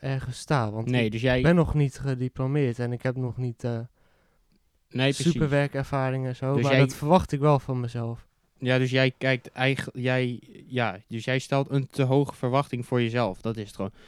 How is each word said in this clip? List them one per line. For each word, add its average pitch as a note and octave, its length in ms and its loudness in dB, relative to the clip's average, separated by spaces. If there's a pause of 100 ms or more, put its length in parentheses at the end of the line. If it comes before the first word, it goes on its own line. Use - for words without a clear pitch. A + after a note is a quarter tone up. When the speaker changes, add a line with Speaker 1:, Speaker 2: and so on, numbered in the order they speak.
Speaker 1:
ergens C3 340 -6
sta. A#2 340 0
Want A2+ 180 -4
Speaker 2:
Nee, B2 160 4
Speaker 1:
ik G#2+ 60 0
Speaker 2:
dus A2+ 100 -4
jij B2+ 200 2
Speaker 1:
ben D#3+ 140 6
nog E3 180 2
niet C#3+ 260 0
gediplomeerd C3 800 -2
en A#2+ 120 -2
ik A#2+ 100 -6
heb B2+ 140 -2
nog B2+ 220 -4
niet, B2 260 -6
eh, B2 80 -2 (1160)
Speaker 2:
Nee, C3+ 240 2
precies. - 180 2
Speaker 1:
super C#3 180 0
werkervaring C3+ 760 0
en B2+ 100 -4
zo, C3+ 180 -2
Speaker 2:
Dus - 100 2
Speaker 1:
maar C#3 80 2
Speaker 2:
jij C3 80 4
Speaker 1:
dat C3 160 4
verwacht E3+ 360 2
ik C#3+ 80 -2
wel C#3+ 200 4
van B2+ 200 -4
mezelf. A#2+ 480 -6 (300)
Speaker 2:
Ja, B2+ 200 2
dus B2+ 140 2
jij C3 260 4
kijkt C3 340 -2
eigen-, C3 500 -2
jij, B2+ 400 -2 (260)
ja, A2+ 300 -2 (100)
dus A2+ 180 -8
jij C3 140 0
stelt C#3 300 -2
een C3+ 180 0
te - 160 -2
hoge C3+ 320 2
verwachting B2+ 500 -2
voor B2 160 0
jezelf. A2+ 400 -2
Dat A2+ 160 -6
is G#2 100 -10
het - 80 -20
gewoon. G2 160 -6 (160)